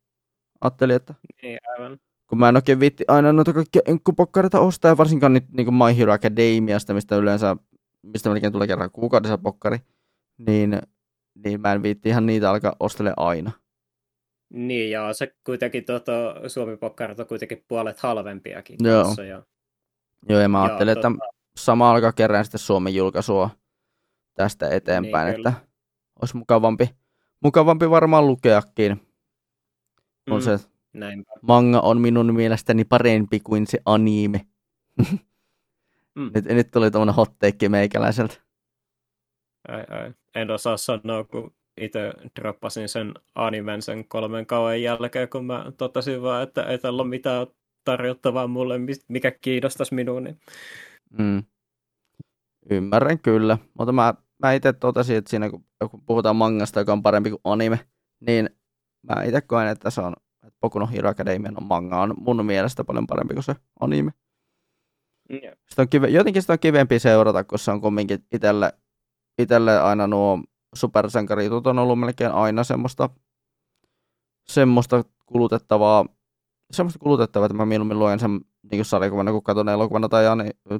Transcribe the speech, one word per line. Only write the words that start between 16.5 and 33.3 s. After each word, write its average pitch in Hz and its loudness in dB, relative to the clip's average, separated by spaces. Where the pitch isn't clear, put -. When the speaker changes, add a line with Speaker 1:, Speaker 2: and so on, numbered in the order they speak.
Speaker 2:
on 117 -14
kuitenkin 113 -12
puolet 110 -6
halvempiakin 101 -10
Speaker 1:
Joo. 113 4
Speaker 2:
kanssa, 101 -2
ja 95 -18
Speaker 1:
Joo, 104 4
ja 101 4
mä 101 2
Speaker 2:
ja 95 4
Speaker 1:
ajattelin, 101 2
että 113 0
Speaker 2:
tota - -6
Speaker 1:
sama 120 4
alkaa 113 4
kerään 107 2
sitten 107 -12
Suomen 95 -2
julkaisua 95 -2
tästä - -4
eteenpäin, 82 -2
Speaker 2:
Niin, 101 -4
kyllä. 113 -4
Speaker 1:
että - -16
olisi 120 -8
mukavampi, 113 2
mukavampi 160 4
varmaan 160 6
lukeakin, 107 2
kun 107 -2
Speaker 2:
Mm, - -4
Speaker 1:
se 110 0
Speaker 2:
näinpä. 101 -14
Speaker 1:
manga 120 6
on 117 4
minun 117 2
mielestäni 113 0
parempi 110 2